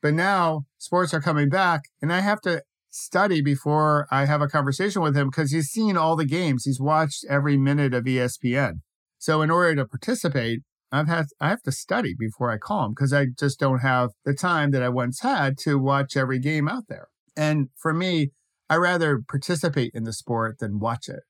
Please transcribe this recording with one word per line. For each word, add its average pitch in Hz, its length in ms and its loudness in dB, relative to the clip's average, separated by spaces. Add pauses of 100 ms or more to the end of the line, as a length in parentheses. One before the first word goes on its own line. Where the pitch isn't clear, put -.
But 151 120 2
now 170 480 2 (140)
sports 175 380 0
are 156 60 0
coming 147 280 2
back, 170 340 2 (200)
and 165 100 0
I 180 100 2
have 208 180 0
to 170 240 -2 (260)
study 185 500 0
before 147 680 2
I 139 140 2
have 147 160 2
a 143 80 0
conversation 160 520 0
with 151 160 2
him 139 140 2
'cause 143 220 -2
he's 156 160 0
seen 214 280 0
all 160 200 2
the 160 80 0
games. 151 400 0
He's 127 160 -2
watched 151 480 0
every 143 280 2
minute 139 380 2
of 123 140 -2
E 127 100 0
S 123 180 -2
P 120 200 -2
N. 98 260 -2 (360)
So 156 240 0
in 156 80 2
order 170 260 4
to 135 100 0
participate, 131 760 -4 (300)
I've 147 140 0
had, 165 200 0 (120)
I 147 120 0
have 220 120 -4
to - 80 -4
study 180 480 -2
before 113 320 -4
I 110 80 -4
call 175 280 -2
him 107 100 -6
'cause 135 160 0
I 143 140 2
just 135 340 -2
don't 135 180 2
have 127 320 2 (140)
the 143 100 0
time 151 380 0
that 131 100 2
I 123 60 0
once 123 320 -2
had 156 380 0
to 143 200 0
watch 139 380 0
every 131 240 0
game 151 260 0
out 220 220 -6
there. - 180 -14 (300)
And 156 400 0
for 160 180 -2
me, 170 380 0 (360)
I 151 60 4
rather 165 460 2
participate 139 760 -2
in 117 80 -6
the 113 100 -6
sport 113 460 -4
than 104 220 -4
watch 117 280 -4
it. - 220 -12